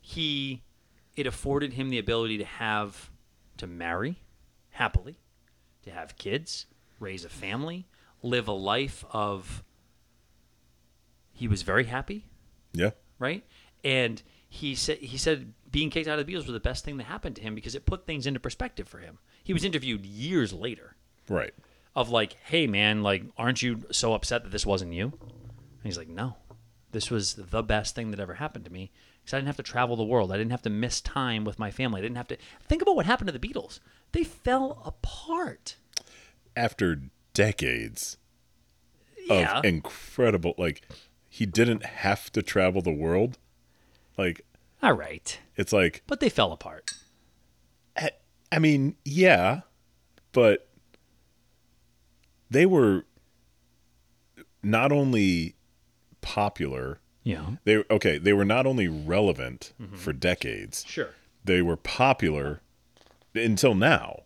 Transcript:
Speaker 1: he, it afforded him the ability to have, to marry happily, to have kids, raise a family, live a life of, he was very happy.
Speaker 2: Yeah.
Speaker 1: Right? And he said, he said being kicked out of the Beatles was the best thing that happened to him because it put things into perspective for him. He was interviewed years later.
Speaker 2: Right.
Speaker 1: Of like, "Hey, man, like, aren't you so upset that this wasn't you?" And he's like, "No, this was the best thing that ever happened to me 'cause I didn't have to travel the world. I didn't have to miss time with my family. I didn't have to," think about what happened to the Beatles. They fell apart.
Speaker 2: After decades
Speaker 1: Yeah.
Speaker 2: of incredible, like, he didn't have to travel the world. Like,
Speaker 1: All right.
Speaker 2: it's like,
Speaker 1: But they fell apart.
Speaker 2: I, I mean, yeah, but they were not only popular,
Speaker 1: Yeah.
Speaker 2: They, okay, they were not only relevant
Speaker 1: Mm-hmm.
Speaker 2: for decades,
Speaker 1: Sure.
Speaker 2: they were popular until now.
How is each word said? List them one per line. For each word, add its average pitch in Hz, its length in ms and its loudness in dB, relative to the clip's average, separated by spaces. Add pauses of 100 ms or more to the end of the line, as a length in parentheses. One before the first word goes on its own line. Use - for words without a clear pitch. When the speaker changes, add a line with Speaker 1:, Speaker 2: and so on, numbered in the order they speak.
Speaker 1:
he, 139 600 -6 (520)
it 139 120 -4
afforded 139 480 -2
him 135 160 -4
the 123 80 -2
ability 113 400 -2
to 101 60 -4
have, 107 680 -6 (480)
to - 80 -12
marry 87 560 -6 (480)
happily, 117 480 -4 (680)
to 101 60 -18
have 87 260 -16
kids, 135 500 -8 (320)
raise 95 260 -10
a 85 40 -16
family, 151 580 -8 (360)
live 120 260 -2
a 107 40 -2
life 101 580 -2
of, 101 520 -4 (1700)
he 117 140 -8
was 101 160 0
very 98 220 2
happy. 135 420 -8 (460)
Speaker 2:
Yeah. 90 180 0 (280)
Speaker 1:
Right? 151 260 -6 (400)
And 127 380 0 (260)
he 143 260 -8
said, 147 240 -4
he 131 200 -12
said 131 340 -2 (180)
being 143 200 0
kicked 160 180 -4
out 151 100 -2
of 143 80 -4
the 170 60 -10
Beatles 185 140 -6
was 127 60 -8
the 113 80 -6
best - 240 -6
thing 147 120 -8
that 123 80 -10
happened 135 320 -12
to - 60 -18
him 110 120 -8
because 110 200 -12
it 139 120 -12
put 185 200 -4
things 143 200 -6
into 135 140 -4
perspective - 480 -10
for 85 100 -20
him. - 200 -20 (260)
He 190 80 -4
was 165 120 0
interviewed 127 420 -4
years 117 460 -2
later. 101 440 -12 (320)
Speaker 2:
Right. 82 240 -2 (420)
Speaker 1:
Of 120 160 0
like, 113 240 2 (100)
"Hey, 160 220 2
man, 107 360 4
like, 98 220 2 (140)
aren't 123 240 0
you 120 280 -4
so 113 240 0
upset 117 300 -2
that 101 80 -12
this 101 140 -4
wasn't 95 260 0
you?" 104 200 -4 (100)
And - 600 -20
he's 98 160 -8
like, 80 100 -14
"No, 104 280 -8 (560)
this - 180 -6
was 107 240 -2
the 110 280 -4
best 107 320 -2
thing 113 180 -8
that 101 80 -8
ever 90 140 -8
happened 113 320 -10
to 90 60 -18
me 92 200 -14 (320)
'cause - 100 -10
I 135 40 -2
didn't 135 100 -4
have 143 80 -6
to 135 60 -10
travel 120 340 0
the 113 80 0
world. 107 260 2
I 95 60 -2
didn't 113 160 0
have 123 100 -6
to 113 80 -2
miss 110 300 -2
time 120 440 -2
with 104 140 -6
my 107 120 -4
family. 113 300 -4
I - 20 -6
didn't 120 160 -6
have 123 100 -10
to," - 80 -8 (260)
think 311 200 0
about 381 140 6
what 170 100 2
happened 214 220 2
to 151 80 -6
the 123 120 -6
Beatles. - 320 -10 (320)
They 330 120 0
fell - 600 -2
apart. - 920 -6 (760)
Speaker 2:
After 92 480 0 (320)
decades 110 840 0 (1080)
Speaker 1:
Yeah. 175 320 2
Speaker 2:
of 143 60 -2
incredible, 92 960 0
like, 85 280 -4 (420)
he - 180 -4
didn't 110 380 2
have - 480 -2
to 107 100 -2
travel 92 400 2
the 85 100 0
world. 87 460 0 (800)
Like, 90 240 -2 (400)
Speaker 1:
All 233 100 6
right. - 460 -6 (180)
Speaker 2:
it's - 160 0
like, 90 340 4
Speaker 1:
But 285 140 -4
they 262 100 4
fell 95 220 2
apart. - 400 -12 (1040)
Speaker 2:
I, 156 140 -2 (420)
I 156 60 2
mean, 147 460 4
yeah, 143 560 6 (720)
but 113 360 6 (1800)
they 135 160 6
were 127 400 8 (1600)
not 113 300 4
only 104 640 4 (640)
popular, 67 800 -4 (260)
Speaker 1:
Yeah. 90 380 -4
Speaker 2:
They, 107 260 6
okay, 92 280 4
they 92 140 6
were 101 120 6
not 117 220 4
only 127 200 2
relevant 76 840 0 (100)
Speaker 1:
Mm-hmm. 95 140 -14
Speaker 2:
for 82 160 -4
decades, - 720 -2
Speaker 1:
Sure. 113 240 -6 (340)
Speaker 2:
they 92 160 6
were 85 160 2
popular 76 840 2 (760)
until 113 400 4
now. 131 520 2